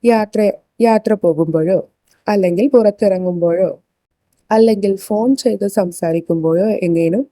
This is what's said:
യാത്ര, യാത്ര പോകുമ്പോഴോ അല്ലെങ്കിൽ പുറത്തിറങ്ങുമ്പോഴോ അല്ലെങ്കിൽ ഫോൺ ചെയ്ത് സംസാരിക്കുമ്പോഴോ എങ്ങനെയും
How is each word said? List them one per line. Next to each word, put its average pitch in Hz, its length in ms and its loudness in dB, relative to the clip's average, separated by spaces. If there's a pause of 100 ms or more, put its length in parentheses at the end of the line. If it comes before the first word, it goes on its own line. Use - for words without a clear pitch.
(100)
യാത്ര, 220 300 0 (460)
യാത്ര 220 260 2 (120)
പോകുമ്പോഴോ 165 540 0 (540)
അല്ലെങ്കിൽ 190 420 0
പുറത്തിറങ്ങുമ്പോഴോ 185 920 0 (880)
അല്ലെങ്കിൽ 208 380 2 (120)
ഫോൺ 220 220 -2 (140)
ചെയ്ത് 208 240 -2 (120)
സംസാരിക്കുമ്പോഴോ 170 920 -2 (180)
എങ്ങനെയും 170 460 0